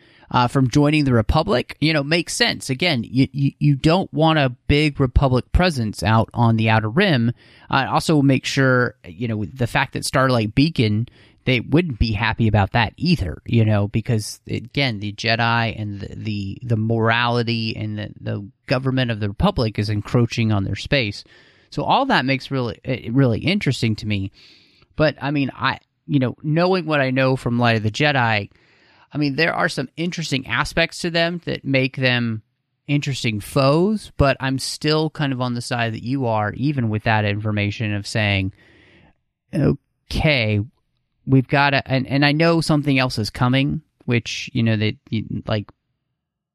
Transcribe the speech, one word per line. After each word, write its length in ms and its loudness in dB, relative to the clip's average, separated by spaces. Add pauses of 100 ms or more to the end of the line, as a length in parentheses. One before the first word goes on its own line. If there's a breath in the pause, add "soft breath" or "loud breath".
(320 soft breath)
uh, 140 4
from 240 2
joining 340 4
the 80 2
Republic, 680 0
you 120 2
know, 120 0
makes 300 -2
sense. 360 -6
Again, 340 0
you, 280 2
you, 260 0
you 160 4
don't 400 2
want 240 2
a 120 2 (180)
big 320 2
Republic 520 2
presence 520 0
out 280 4
on 240 2
the 140 2
Outer 180 2
Rim. 440 2 (360 soft breath)
Uh, 220 0
also 320 2
make 220 4
sure, 500 0 (100)
you 220 -8
know, 180 -4
the 220 -4
fact 280 -2
that 100 -6
Starlight 500 0
Beacon, 540 2 (380 soft breath)
they 120 2
wouldn't 400 0
be 140 0
happy 340 0
about 260 2
that 240 2
either, 480 -2
you 200 2
know, 240 2
because, 580 -4
again, 540 -4
the 120 -6
Jedi 680 0
and 220 -8
the, 140 -12
the, 480 -6
the 140 -2
morality 1000 0
and 220 -6
the, 220 -10
the 280 -8 (200)
government 420 0
of 80 -4
the 100 -2
Republic 520 0
is 100 -2
encroaching 640 0
on 100 0
their 140 -4
space. 480 -2 (460 soft breath)
So 120 -6
all 240 2
that 180 2
makes 280 -2
really, 320 -4
it 280 -6
really 280 4
interesting 560 0
to 100 -10
me. 240 -2 (640 soft breath)
But, 260 0
I 120 -4
mean, 240 0
I, 240 -4 (260)
you 140 0
know, 240 -2
knowing 420 0
what 140 0
I 100 0
know 240 2
from 240 -2
Light 180 4
of 60 -2
the 80 0
Jedi, 600 0 (600 soft breath)
I 60 -6
mean, 160 -2
there 200 0
are 140 0
some 280 -6
interesting 500 -4
aspects 540 -2
to 100 -4
them 340 -2
that 200 -8
make 320 0
them 460 0 (440)
interesting 540 -2
foes, 760 0
but 220 4
I'm 220 -2
still 500 -2
kind 220 -4
of 80 -4
on 140 -2
the 60 -4
side 340 -4
that 100 -10
you 220 -2
are, 260 0
even 380 -2
with 140 -2
that 200 2
information 680 -2
of 140 -6
saying, 460 0 (1000 soft breath)
"Okay, 1080 0 (640)
we've 220 4
gotta," 420 2
and, 160 0
and 180 2
I 60 4
know 300 4
something 400 2
else 180 -2
is 120 -2
coming, 520 0 (220)
which, 480 -2
you 100 -2
know, 140 2
they, 200 -2 (140)
you, 360 -6
like, 240 -4 (840)